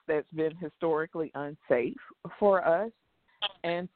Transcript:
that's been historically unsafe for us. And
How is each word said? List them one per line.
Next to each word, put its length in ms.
that's 240
been 240
historically 800
unsafe 640
for 260
us. 260
And 320